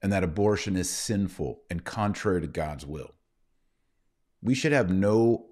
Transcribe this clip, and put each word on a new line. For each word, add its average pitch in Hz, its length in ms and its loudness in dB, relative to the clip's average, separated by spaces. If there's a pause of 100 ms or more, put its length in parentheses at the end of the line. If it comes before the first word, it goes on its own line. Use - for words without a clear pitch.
and 101 120 0
that 95 100 2
abortion 101 540 0
is 90 120 -2
sinful 95 800 -4
and 85 140 -6
contrary 104 560 0
to 78 80 -6
God's 76 380 -6
will. 71 300 -12 (1300)
We 110 120 2
should 147 180 0
have 123 180 2
no 107 640 4